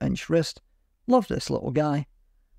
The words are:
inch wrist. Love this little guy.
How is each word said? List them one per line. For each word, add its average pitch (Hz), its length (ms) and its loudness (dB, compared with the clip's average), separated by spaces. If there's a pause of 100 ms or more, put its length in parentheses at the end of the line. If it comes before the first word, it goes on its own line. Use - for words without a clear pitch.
inch - 260 -2
wrist. 160 320 0 (460)
Love 247 220 4
this - 200 -4
little - 220 -2
guy. 147 360 0 (520)